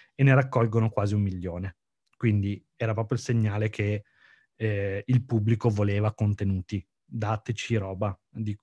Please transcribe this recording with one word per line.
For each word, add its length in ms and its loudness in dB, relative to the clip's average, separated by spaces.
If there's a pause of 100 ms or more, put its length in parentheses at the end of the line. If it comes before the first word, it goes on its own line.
(140)
e 80 0
ne 120 8
raccolgono 560 2
quasi 240 0
un 80 2
milione. 560 -6 (380)
Quindi 460 0 (140)
era 160 -2
proprio 240 -2
il 80 -6
segnale 460 0
che, 340 -2 (520)
eh, 500 -4
il 180 2
pubblico 460 2
voleva 420 0
contenuti. 720 -2 (160)
"Dateci 760 -4
roba 380 -4 (140)
di 340 -6